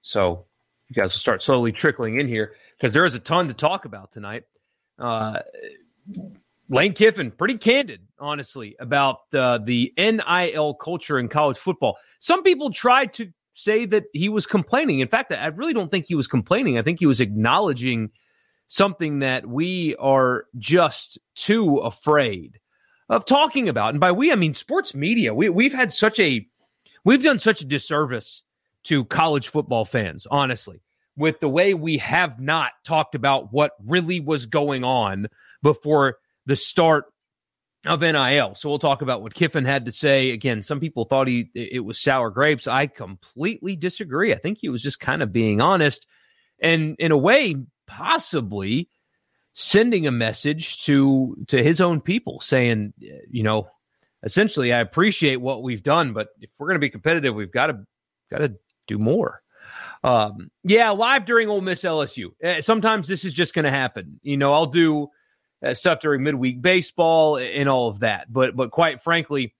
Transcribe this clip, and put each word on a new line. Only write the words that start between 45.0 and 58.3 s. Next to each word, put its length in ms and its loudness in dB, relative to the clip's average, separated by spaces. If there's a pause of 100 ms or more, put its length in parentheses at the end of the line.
kind 220 -2
of 120 -6
being 260 2
honest 460 2 (520)
and, 400 0
in 140 2
a 60 6
way, 380 4 (300)
possibly 1000 -4 (640)
sending 540 2
a 40 2
message 760 -4
to, 500 4 (120)
to 140 2
his 200 4
own 180 2
people, 400 -4
saying, 540 0 (340)
you 140 -4
know, 260 0 (540)
essentially, 500 0
"I 80 2
appreciate 560 2
what 260 -6
we've 200 -6
done, 320 2
but 140 -6 (120)
if 80 -20 (100)
we're 100 -8
gonna 100 0
be 100 0
competitive, 460 -2
we've 180 -8
gotta, 320 -2 (460)